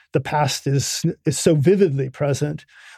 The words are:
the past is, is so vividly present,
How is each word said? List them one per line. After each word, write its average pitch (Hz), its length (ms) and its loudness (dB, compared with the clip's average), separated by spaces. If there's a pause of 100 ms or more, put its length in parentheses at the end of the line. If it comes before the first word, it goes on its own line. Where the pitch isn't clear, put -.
(120)
the 156 80 2
past 147 460 -2
is, 135 380 -2 (200)
is - 140 -2
so 170 160 4
vividly 147 560 2
present, 147 540 -4 (340)